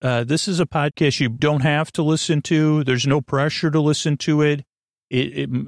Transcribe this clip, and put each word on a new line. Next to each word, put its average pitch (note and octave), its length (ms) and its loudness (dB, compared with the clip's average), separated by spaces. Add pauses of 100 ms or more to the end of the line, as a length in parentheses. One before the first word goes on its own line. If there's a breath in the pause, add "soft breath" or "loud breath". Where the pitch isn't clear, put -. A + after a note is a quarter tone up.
Uh, A#2+ 220 0
this C#3+ 240 -2
is F3+ 120 0
a E3 60 2
podcast D3 540 0
you B2+ 100 0
don't D3 320 0
have D3+ 320 0
to E3 100 -2
listen D#3 400 0
to. D#3 400 2
There's B2+ 240 0
no C#3 140 2
pressure D3+ 500 -2
to D#3 80 2
listen D3+ 380 0
to D3+ 240 0
it. D3 240 0 (440)
It, C#3 280 -2
it, C#3 120 -4 (180)